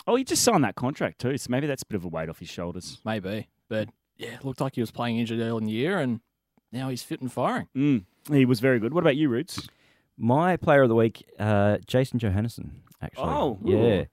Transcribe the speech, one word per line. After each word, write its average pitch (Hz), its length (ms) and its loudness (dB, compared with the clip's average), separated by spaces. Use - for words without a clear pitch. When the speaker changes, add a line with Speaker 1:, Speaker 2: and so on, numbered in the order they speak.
Speaker 1:
Oh, 233 100 2
he 269 80 0
just - 200 -2
signed 180 200 2
that 101 120 -2
contract - 440 -6
too, 131 200 -4
so - 100 -14
maybe 127 160 -2
that's 139 160 -6
a - 60 -14
bit - 80 -8
of 87 100 -6
a - 40 -8
weight 80 200 -8
off 80 100 -14
his 85 100 -16
shoulders. 87 540 -10
Speaker 2:
Maybe. 107 440 -6
But, 107 220 -4
yeah, - 200 -14
it 127 100 -14
looked 135 160 -6
like 135 140 -4
he 127 60 -2
was 110 100 -2
playing 120 260 -2
injured 113 220 -2
early 113 180 -2
in 110 80 -2
the 107 80 -4
year, 151 240 -2
and 127 220 -2
now 131 180 -6
he's 123 120 -6
fit - 180 -10
and 127 140 -8
firing. 139 420 -2
Speaker 1:
Mm. 131 300 2
He 139 140 6
was 123 140 4
very 123 200 4
good. 117 140 -2
What 175 80 2
about 160 160 4
you, 151 100 2
Roots? 127 400 -2
Speaker 3:
My 156 380 2
player 147 280 6
of 127 40 6
the 113 80 4
week, 113 300 2
uh, 104 480 4
Jason 127 340 0
Johannesson, 107 500 -2
actually. - 260 -10
Speaker 1:
Oh, 160 380 -2
Speaker 3:
Yeah. 98 100 4
Speaker 1:
ooh. 104 380 4